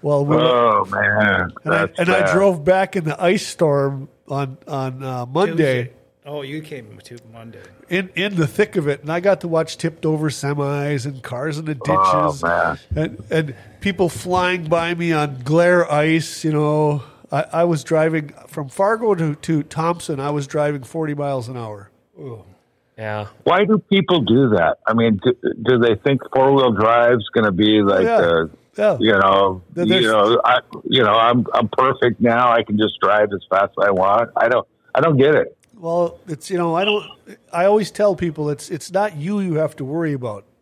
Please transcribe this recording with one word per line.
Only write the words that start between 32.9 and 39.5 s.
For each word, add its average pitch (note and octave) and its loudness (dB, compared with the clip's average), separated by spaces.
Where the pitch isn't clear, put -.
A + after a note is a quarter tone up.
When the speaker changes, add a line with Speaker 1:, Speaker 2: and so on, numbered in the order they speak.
Speaker 2:
drive G2+ 4
as F#2 -6
fast G2 2
as G2 4
I - 2
want. G2 2
I A#2 2
don't, A#2+ 0
I C3 2
don't D3+ 2
get C#3+ 6
it. - 0
Speaker 1:
Well, E3+ -4
it's, D#3 -10
you F#3 -4
know, E3+ -2
I F#3+ 0
don't, G#3 -2
I E3+ 0
always G#3 2
tell G#3 2
people D#3 -4
it's, - -8
it's E3+ -10
not G3 -2
you G3 -4
you F3+ -4